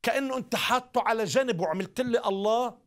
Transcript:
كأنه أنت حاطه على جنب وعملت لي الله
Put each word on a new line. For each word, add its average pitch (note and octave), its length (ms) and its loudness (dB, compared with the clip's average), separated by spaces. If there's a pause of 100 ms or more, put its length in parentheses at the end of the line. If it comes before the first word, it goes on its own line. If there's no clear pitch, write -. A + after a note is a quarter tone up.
كأنه C4 340 0
أنت A#3+ 200 -4
حاطه B3 440 0
على A3+ 240 2
جنب G#3+ 360 0
وعملت F#3 400 -2
لي B3 260 2
الله G#3+ 600 0